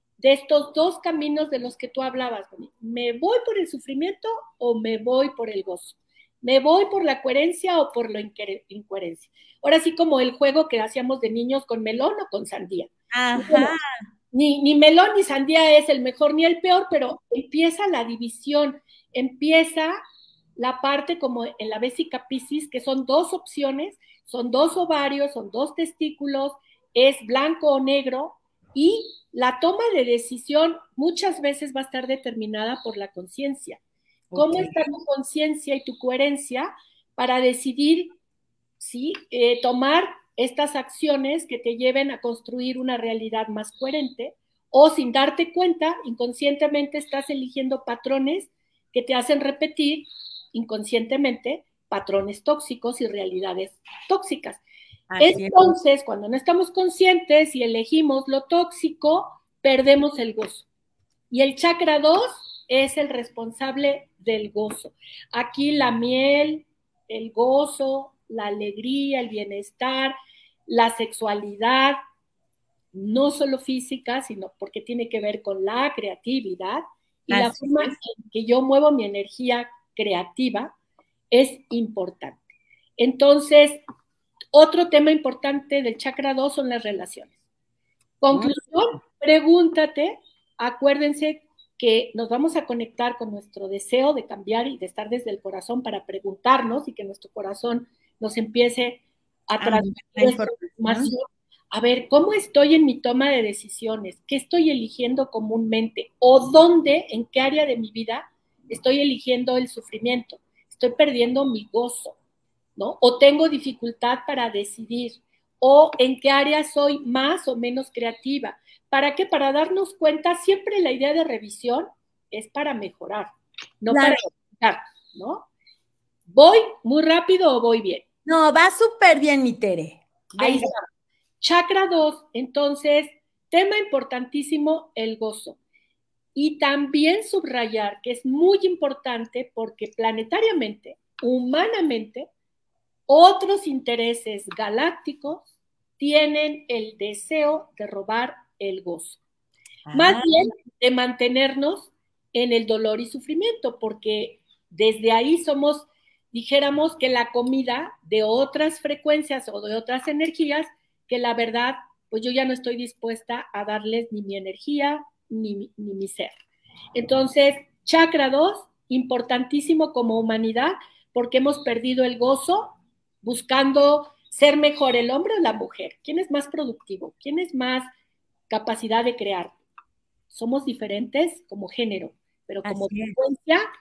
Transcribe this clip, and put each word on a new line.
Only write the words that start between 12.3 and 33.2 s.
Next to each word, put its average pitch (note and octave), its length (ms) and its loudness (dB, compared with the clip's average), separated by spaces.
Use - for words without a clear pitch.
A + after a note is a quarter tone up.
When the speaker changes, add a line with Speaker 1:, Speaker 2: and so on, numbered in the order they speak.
Speaker 1:
con - 140 -6
sandía. - 420 -8
Speaker 2:
Ajá. B3 380 0
Speaker 1:
Bueno, C4+ 180 6
ni, C#4+ 320 2
ni D4 120 6
melón D#4 400 8
ni G4 80 4
sandía D4+ 540 6
es D4+ 120 4
el C4+ 120 2
mejor C4+ 320 0
ni D#4+ 120 4
el E4+ 140 2
peor, F#4 300 2
pero D4 320 -2
empieza E4 560 -2
la C#4 160 0
división, C4 760 -4
empieza D#4 800 0
la B3 260 -6
parte C#4+ 380 -2
como A#3+ 260 -4
en A3 240 -10
la G#3+ 100 -6
vesica B3+ 500 -6
piscis, D4 400 -8
que B3+ 100 -8
son C4+ 260 -4
dos D#4 280 0
opciones, C#4+ 640 -6
son A#3+ 260 -8
dos D#4 260 2
ovarios, C#4+ 560 -2
son G#3 180 -12
dos C4+ 240 -4
testículos, C#4+ 760 -6
es C4+ 320 6
blanco D4 480 0
o C4+ 60 2
negro, C4+ 540 -2
y F4+ 300 2
la B3+ 300 0
toma G4 220 2
de C4+ 120 2
decisión B3+ 720 0
muchas E4 460 -2
veces C#4+ 340 -4
va C4+ 60 -6
a - 20 -6
estar B3+ 240 -10
determinada A3+ 760 -6
por A3 140 -10
la G3 140 -12
conciencia. C4+ 680 -10